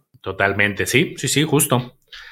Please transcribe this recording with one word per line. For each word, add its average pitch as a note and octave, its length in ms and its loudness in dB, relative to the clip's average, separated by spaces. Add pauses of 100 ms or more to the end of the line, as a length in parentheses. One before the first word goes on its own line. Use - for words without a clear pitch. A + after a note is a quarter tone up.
(220)
Totalmente, G2 640 0
sí, - 320 0
sí, - 100 -6
sí, C#3 160 0
justo. C3+ 540 0 (340)